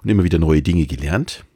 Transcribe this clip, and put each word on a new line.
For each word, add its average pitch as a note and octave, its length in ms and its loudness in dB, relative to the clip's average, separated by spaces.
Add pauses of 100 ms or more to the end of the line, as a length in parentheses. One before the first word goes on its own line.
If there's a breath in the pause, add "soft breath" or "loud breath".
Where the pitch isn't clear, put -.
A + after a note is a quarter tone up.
und G#2+ 60 -4
immer G2+ 140 2
wieder E2+ 160 2
neue D#2 220 2
Dinge E2+ 240 0
gelernt D2 600 -6 (100)